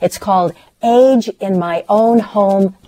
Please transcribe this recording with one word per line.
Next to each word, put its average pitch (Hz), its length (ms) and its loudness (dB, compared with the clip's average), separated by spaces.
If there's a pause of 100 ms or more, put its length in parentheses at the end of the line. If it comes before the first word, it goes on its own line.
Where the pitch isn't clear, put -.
It's 180 160 -4
called 185 360 -2 (280)
age 240 480 2 (120)
in 190 180 -2
my 170 300 -4
own 226 300 2
home 196 560 0 (120)